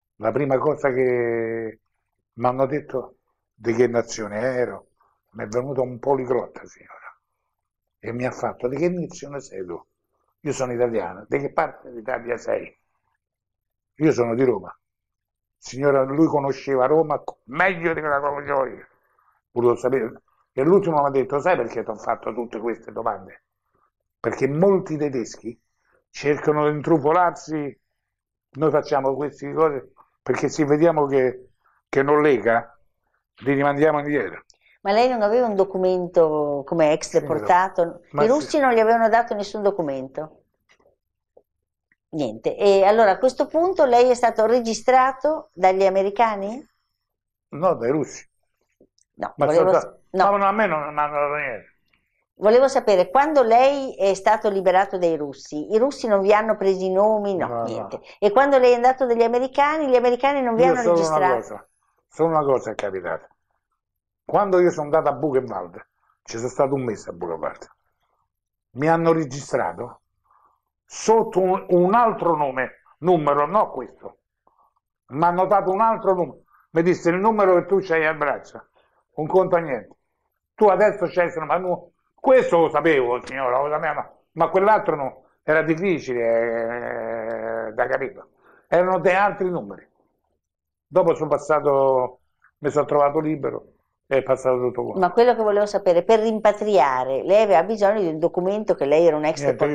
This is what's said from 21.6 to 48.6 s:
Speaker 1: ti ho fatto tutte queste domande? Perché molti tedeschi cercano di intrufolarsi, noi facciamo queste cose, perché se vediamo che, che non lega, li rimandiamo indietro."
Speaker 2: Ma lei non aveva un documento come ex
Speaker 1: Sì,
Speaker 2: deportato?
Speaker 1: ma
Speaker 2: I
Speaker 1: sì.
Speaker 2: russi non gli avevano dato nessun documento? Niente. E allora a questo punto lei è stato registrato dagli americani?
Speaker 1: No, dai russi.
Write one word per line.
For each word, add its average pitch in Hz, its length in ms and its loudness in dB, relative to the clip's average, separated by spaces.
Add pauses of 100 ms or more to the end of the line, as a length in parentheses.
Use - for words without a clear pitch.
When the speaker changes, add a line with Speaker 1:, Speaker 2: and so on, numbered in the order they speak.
Speaker 1:
ti 113 80 -10
ho 107 60 -6
fatto 117 360 -6
tutte 113 280 -8
queste 113 320 -8
domande? 107 500 -8 (800)
Perché 131 280 -4
molti 175 480 0
tedeschi 127 640 -8 (500)
cercano 147 600 0
di 151 60 -4
intrufolarsi, 151 1040 0 (720)
noi 147 200 0
facciamo 139 440 0
queste 139 380 -8
cose, 147 400 -2 (300)
perché 135 260 -2
se 156 160 -2
vediamo 151 420 2
che, 131 440 0 (380)
che 135 140 0
non 147 200 2
lega, 117 560 2 (640)
li 127 100 -2
rimandiamo 143 460 2
indietro." 143 460 -6 (380)
Speaker 2:
Ma 196 100 -2
lei 240 160 4
non 240 140 -2
aveva 226 260 2
un 208 80 -2
documento 175 1080 0
come 156 280 2
ex 156 160 -4
Speaker 1:
Sì, 170 100 2
Speaker 2:
deportato? 170 840 0 (100)
Speaker 1:
ma 143 100 0
Speaker 2:
I - 40 4
Speaker 1:
sì. 233 60 4
Speaker 2:
russi 302 280 0
non 262 120 2
gli 226 60 4
avevano 226 300 4
dato 226 260 2
nessun 208 260 -8
documento? 151 840 -6 (1700)
Niente. 131 460 -4
E 196 280 4
allora 214 260 6
a 180 80 0
questo 262 280 0
punto 339 380 2
lei 247 240 6
è 247 60 4
stato 226 320 0
registrato 240 1080 0
dagli 190 320 2
americani? 202 840 0 (840)
Speaker 1:
No, 160 240 0
dai 117 160 -4
russi. - 360 -4 (880)